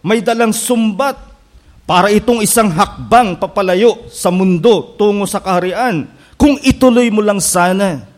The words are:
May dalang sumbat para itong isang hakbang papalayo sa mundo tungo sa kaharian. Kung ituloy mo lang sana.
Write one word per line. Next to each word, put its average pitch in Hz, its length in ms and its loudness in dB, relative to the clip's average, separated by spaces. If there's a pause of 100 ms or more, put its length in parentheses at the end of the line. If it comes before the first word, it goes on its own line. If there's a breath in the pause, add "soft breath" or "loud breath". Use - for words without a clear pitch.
May 208 240 -2
dalang 226 320 0
sumbat 226 640 -2 (640 soft breath)
para 180 240 2
itong 214 320 0
isang 214 320 0
hakbang 196 640 0
papalayo 196 720 0
sa - 240 -4
mundo 185 640 0
tungo 202 320 0
sa - 160 -6
kaharian. 185 640 -2 (320 soft breath)
Kung 285 240 4
ituloy 247 480 2
mo 214 80 0
lang 208 240 -2
sana. 185 720 -2